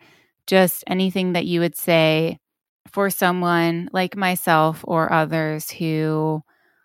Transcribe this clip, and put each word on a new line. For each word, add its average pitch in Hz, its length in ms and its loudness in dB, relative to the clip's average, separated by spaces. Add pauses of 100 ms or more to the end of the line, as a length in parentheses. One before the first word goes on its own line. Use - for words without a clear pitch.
(460)
just 185 420 2
anything 185 460 0
that 175 120 -2
you 175 140 0
would 170 160 0
say 160 640 2 (540)
for 196 160 0
someone 175 800 0
like 185 240 -2
myself 170 720 0
or 160 240 0
others 156 600 -2
who 156 720 -2 (420)